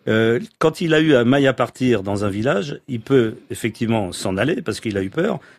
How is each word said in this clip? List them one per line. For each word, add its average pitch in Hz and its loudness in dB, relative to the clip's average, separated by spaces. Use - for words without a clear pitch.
Euh, 113 2
quand 156 0
il 160 0
a 156 4
eu 160 4
un 120 4
maille 135 4
à 131 4
partir 120 0
dans 101 -2
un 104 0
village, 143 -4
il 123 -6
peut 120 2
effectivement 107 -4
s'en 95 -4
aller 151 -2
parce 113 -6
qu'il 101 -4
a 98 -2
eu 95 -6
peur, 170 -2